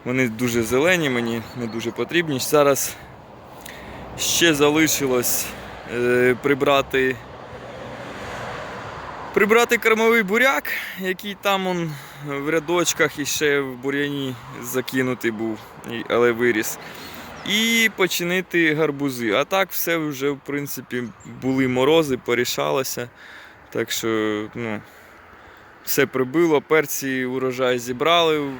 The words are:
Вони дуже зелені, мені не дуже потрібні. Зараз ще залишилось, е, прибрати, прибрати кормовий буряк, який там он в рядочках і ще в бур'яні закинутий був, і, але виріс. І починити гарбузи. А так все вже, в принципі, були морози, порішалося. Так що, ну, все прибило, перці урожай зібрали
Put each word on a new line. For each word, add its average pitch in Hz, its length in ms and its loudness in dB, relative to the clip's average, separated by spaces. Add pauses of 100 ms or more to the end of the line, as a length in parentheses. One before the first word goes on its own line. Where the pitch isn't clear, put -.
Вони 127 240 2
дуже 117 340 0
зелені, 143 480 2
мені 117 320 -2 (140)
не 120 100 -6
дуже 113 240 -6
потрібні. 147 480 -2
Зараз 143 560 4 (1200)
ще 165 360 4
залишилось, 143 920 2 (480)
е, 123 480 4
прибрати, 135 760 2 (2250)
прибрати 226 440 4
кормовий 226 440 4
буряк, 254 420 2 (340)
який 190 440 -6
там 190 240 0
он 170 240 -2 (360)
в 143 220 -4
рядочках 160 720 0
і 139 80 -4
ще 143 340 2
в 131 160 -6
бур'яні 139 580 -4 (280)
закинутий 127 680 0
був, 110 280 -4 (340)
і, 117 160 -6
але 120 240 4
виріс. 113 460 0 (680)
І 226 480 2
починити 175 800 2
гарбузи. 139 580 0
А 131 120 4
так 190 260 0
все - 260 0
вже, 147 340 -2
в 135 160 -6
принципі, 139 580 -6 (380)
були 131 260 2
морози, 135 480 4
порішалося. 123 920 -2 (640)
Так 117 200 -4
що, 107 540 -2 (100)
ну, 110 260 -6 (1040)
все 139 220 2
прибило, 135 540 2
перці 135 640 0
урожай 127 540 0
зібрали 147 800 2